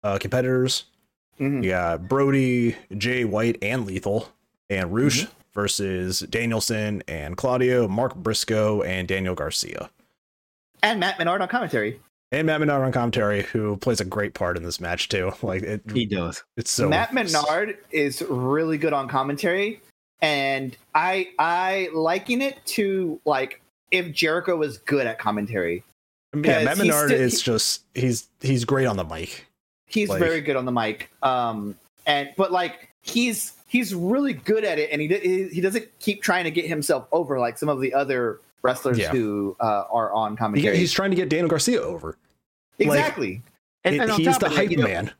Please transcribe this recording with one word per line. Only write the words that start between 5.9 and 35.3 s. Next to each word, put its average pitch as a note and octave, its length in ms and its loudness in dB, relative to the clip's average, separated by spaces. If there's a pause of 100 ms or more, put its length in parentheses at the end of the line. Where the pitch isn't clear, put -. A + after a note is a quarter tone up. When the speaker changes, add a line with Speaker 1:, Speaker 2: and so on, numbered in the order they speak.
Speaker 1:
Danielson A2 880 -2
and D#2 280 -8
Claudio, B2+ 540 2
Mark A#2 260 0
Briscoe, G#2+ 680 0
and F#2 280 -2
Daniel F#2+ 260 0
Garcia. G1+ 540 -6 (920)
Speaker 2:
And G#3+ 180 2
Matt F3+ 200 0
Menard F3 220 0
on F3+ 80 -2
commentary. C#3+ 500 -2 (320)
Speaker 1:
And D#3 160 0
Matt D#3 120 0
Menard D3 260 2
on C3 60 0
commentary, A2 520 0
who G#2+ 340 -2
plays A2+ 220 0
a G2+ 60 -2
great G2+ 280 -4
part F2+ 240 -2
in E2+ 60 -6
this E2+ 160 -6
match F2 300 -4
too. F#2+ 320 0
Like, F#2+ 220 -2
it, G#2 180 -6 (120)
Speaker 3:
He A#2 120 0
does. F2+ 380 -4 (140)
Speaker 1:
it's - 140 -6
so - 180 0
Speaker 2:
Matt F#3+ 240 0
Menard F3+ 640 0 (140)
is D3 320 0
really D3 540 0
good D3+ 160 2
on C3+ 140 0
commentary, D#3 760 -2 (400)
and C3+ 540 0 (180)
I, F3+ 360 2 (100)
I F3+ 540 0
liken F#3 480 0
it C#4 160 -4 (100)
to, F#3+ 580 0
like, C3+ 360 0 (300)
if F3 220 0
Jericho E3+ 420 0
was D3 240 -2
good C#3 280 0
at A2+ 120 -4
commentary. G2+ 640 -2 (500)
Speaker 1:
Yeah, D3 80 -2
Matt - 240 4
Speaker 2:
'Cause C#3 120 0
he's G3+ 100 4
Speaker 1:
Menard D3 220 4
Speaker 2:
still, C3 120 4
Speaker 1:
is A#2+ 180 2
Speaker 2:
he - 60 -4
Speaker 1:
just, - 380 0 (100)
he's, B2 340 0 (140)
he's C3 240 2
great C3+ 220 2
on G#2 100 0
the F2+ 80 -2
mic. E2 400 -10 (420)
Speaker 2:
He's G3+ 220 0
Speaker 1:
Like F#3+ 100 0
Speaker 2:
very E3 220 2
good C#3 160 0
on B2+ 80 -2
the B2+ 60 -2
mic. A2 380 -2 (140)
Um, A2+ 540 0 (280)
and, C#3+ 300 0
but, F#3 160 2
like, F3+ 380 -4 (140)
he's, A#3 500 -2 (140)
he's A#3 280 -2
really A#3 380 0
good G#3 320 0
at E3 140 0
it, D3 120 -2
and D3 100 -2
he, D3+ 60 -2
he, F#3 400 0